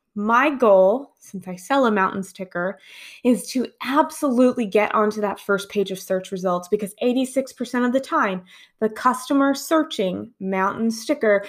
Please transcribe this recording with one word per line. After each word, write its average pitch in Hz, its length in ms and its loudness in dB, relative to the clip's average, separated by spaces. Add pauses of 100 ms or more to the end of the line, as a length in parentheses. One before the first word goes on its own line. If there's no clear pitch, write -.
(160)
my 233 340 2
goal, 226 720 4
since - 280 -16
I 180 80 -10
sell 269 300 0
a 220 60 4
mountain 196 320 0
sticker, 185 560 -8 (440)
is 240 280 2
to 247 160 -2 (160)
absolutely 254 800 2
get 202 300 2
onto 214 260 0
that 196 180 -4
first 196 300 -2
page 190 220 -2
of 180 80 -8
search 185 320 -6
results, 180 360 -2
because 208 340 -4
eighty-six 254 520 -2
percent 247 320 -4
of 240 80 0
the 269 60 0
time, 220 440 -2 (360)
the 220 100 0
customer 277 640 0
searching 233 840 -2
mountain 190 500 -2
sticker 220 580 0